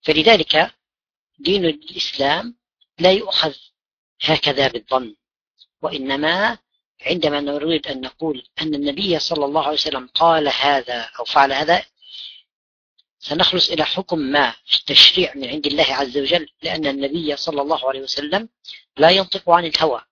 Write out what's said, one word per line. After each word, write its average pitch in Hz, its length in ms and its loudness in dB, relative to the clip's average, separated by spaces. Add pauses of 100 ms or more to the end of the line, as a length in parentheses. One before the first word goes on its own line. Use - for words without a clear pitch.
فلذلك 160 720 2 (640)
دين 180 260 0
الإسلام 156 920 -4 (420)
لا 180 140 6
يؤخذ 190 420 0 (680)
هكذا 139 460 2
بالظن، 120 480 -4 (640)
وإنما 156 760 -2 (480)
عندما 147 340 0
نريد 147 460 -4
أن 135 140 -8
نقول 131 480 -8 (120)
أن 156 140 -4
النبي 147 440 -2
صلى 147 260 -2
الله 147 180 0
عليه 151 120 -2
وسلم 139 320 -4
قال 160 420 2
هذا 131 520 0
أو 117 240 -10
فعل 139 280 4
هذا، 151 340 0 (1300)
سنخلص 170 520 0
إلى 151 140 0
حكم 180 340 -4
ما 139 320 2
في - 300 -4
التشريع - 540 4
من 139 140 -10
عند 143 180 -6
الله 139 280 0
عز 135 240 -2
وجل، 147 300 0 (140)
لأن 160 240 -4
النبي 139 500 -4
صلى 147 260 -4
الله 139 260 -2
عليه 135 120 -4
وسلم 147 480 -6 (480)
لا 156 140 8
ينطق 190 400 0
عن 175 140 6
الهوى. 151 480 0